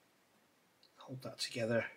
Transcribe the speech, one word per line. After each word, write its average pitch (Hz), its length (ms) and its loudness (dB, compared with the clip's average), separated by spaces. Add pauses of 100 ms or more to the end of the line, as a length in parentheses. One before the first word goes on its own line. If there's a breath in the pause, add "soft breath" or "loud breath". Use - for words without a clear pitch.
(1000)
Hold 131 240 -10
that - 160 -8
together. 117 460 2 (120)